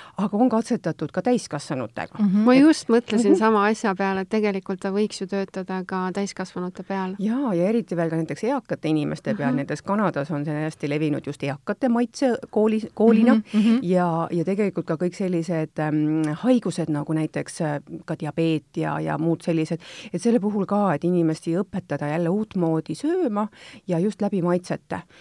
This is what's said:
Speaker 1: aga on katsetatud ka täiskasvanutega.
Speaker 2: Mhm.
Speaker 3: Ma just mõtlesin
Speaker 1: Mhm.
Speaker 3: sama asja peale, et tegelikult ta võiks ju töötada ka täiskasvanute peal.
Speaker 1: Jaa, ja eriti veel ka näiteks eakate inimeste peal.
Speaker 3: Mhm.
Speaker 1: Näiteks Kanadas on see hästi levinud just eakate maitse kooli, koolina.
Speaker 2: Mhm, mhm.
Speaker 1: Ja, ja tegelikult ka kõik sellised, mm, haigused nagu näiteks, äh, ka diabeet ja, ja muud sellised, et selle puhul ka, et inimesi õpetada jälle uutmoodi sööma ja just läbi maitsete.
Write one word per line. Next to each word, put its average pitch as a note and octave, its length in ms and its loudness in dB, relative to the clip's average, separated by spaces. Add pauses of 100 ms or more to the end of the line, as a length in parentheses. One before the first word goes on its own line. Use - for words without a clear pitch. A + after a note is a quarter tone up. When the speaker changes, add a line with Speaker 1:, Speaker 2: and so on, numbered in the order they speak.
(180)
Speaker 1:
aga G3+ 200 -2
on B3 120 4
katsetatud G3 600 -2
ka F#3 100 -4
täiskasvanutega. D#3+ 960 -4
Speaker 2:
Mhm. G3+ 260 4
Speaker 3:
Ma B3 100 8
just D4+ 340 6
mõtlesin A3+ 420 4
Speaker 1:
Mhm. F#4+ 60 6
Speaker 3:
sama A3 300 4
asja G#3+ 280 0
peale, F#3+ 260 -2
et F#3 80 -8
tegelikult G3 500 -2
ta G3 120 -4
võiks G#3 300 -2
ju F#3+ 60 -8
töötada F#3+ 580 -6
ka F#3 260 -4
täiskasvanute F#3 720 -6
peal. F#3+ 360 -6
Speaker 1:
Jaa, A3+ 340 -2
ja F3 160 2
eriti A3+ 260 -2
veel E3 140 0
ka D#3+ 60 -2
näiteks D#3+ 280 -4
eakate G#3+ 460 -2
inimeste D3+ 460 -2
peal. C#3+ 160 -2
Speaker 3:
Mhm. B2+ 60 0
Speaker 1:
Näiteks C#3+ 260 -6
Kanadas F#3+ 480 -2
on D3 140 -4
see D#3 80 -4 (120)
hästi D#3 240 -6
levinud D3 380 -2
just C#3+ 160 -8
eakate E3+ 460 -4
maitse A#3+ 480 0 (120)
kooli, G#3+ 320 2 (140)
koolina. A3 400 6
Speaker 2:
Mhm, G#3+ 220 0
mhm. A3+ 260 6
Speaker 1:
Ja, F3 480 2
ja E3+ 120 0
tegelikult F#3 420 -2
ka E3 100 -2
kõik F3 180 -2
sellised, E3+ 560 -2 (220)
mm, D3+ 420 0 (100)
haigused G#3 460 0
nagu D3 240 -2
näiteks, D#3 480 -4
äh, D3+ 140 -2 (300)
ka D#3+ 140 -6
diabeet D#3+ 580 -2
ja, D#3 220 -4
ja D#3 180 -4
muud E3 260 0
sellised, E3 360 -2 (340)
et F3 80 -6
selle A#3 180 2
puhul G3+ 260 -2
ka, G3+ 280 0
et C#3+ 100 -4
inimesi E3+ 540 0
õpetada D3+ 520 -4
jälle E3 200 -2
uutmoodi E3+ 680 -2
sööma C#4 520 -2 (400)
ja E3+ 120 0
just G3+ 220 -2
läbi G3+ 200 -2
maitsete. F3 600 -4 (200)